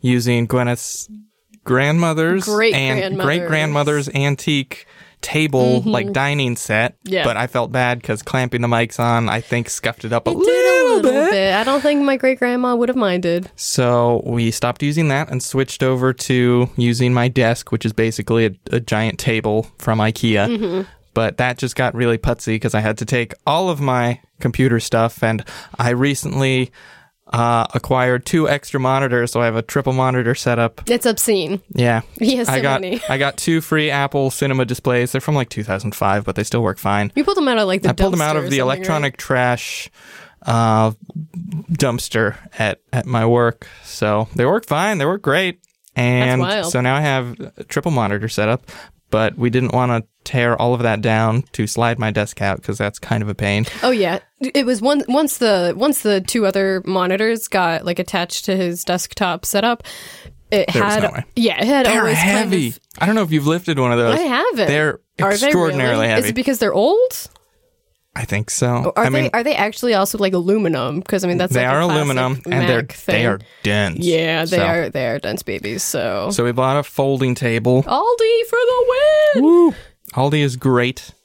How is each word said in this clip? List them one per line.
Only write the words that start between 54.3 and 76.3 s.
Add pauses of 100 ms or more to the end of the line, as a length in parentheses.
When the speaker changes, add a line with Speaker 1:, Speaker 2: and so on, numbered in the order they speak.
Speaker 2:
It
was
one,
once
the,
once
the
two
other
monitors
got,
like,
attached
to
his
desktop
setup, (720)
it
Speaker 1:
There
was
Speaker 2:
had,
Speaker 1:
no
way. (100)
Speaker 2:
yeah,
it
had
Speaker 1:
They're
Speaker 2:
always
Speaker 1:
heavy.
Speaker 2:
kind
of (200)
Speaker 1:
I
don't
know
if
you've
lifted
one
of
those.
Speaker 2:
I
haven't.
Speaker 1:
They're (200)
Speaker 2:
Are
they
Speaker 1:
extraordinarily
Speaker 2:
really?
Speaker 1:
heavy.
Speaker 2:
Is
it
because
they're
old? (880)
Speaker 1:
I
think
so.
Speaker 2:
Are
Speaker 1:
I
Speaker 2:
they,
Speaker 1:
mean,
Speaker 2:
are
they
actually
also,
like,
aluminum?
'Cause,
I
mean,
that's,
Speaker 1:
they
Speaker 2:
like,
a
Speaker 1:
are
Speaker 2:
classic
Speaker 1:
aluminum, (140)
and
they're,
Speaker 2:
Mac
thing.
Speaker 1:
they
are (240)
dense.
Speaker 2:
Yeah,
they
Speaker 1:
So
Speaker 2:
are,
they
are
dense
babies,
so.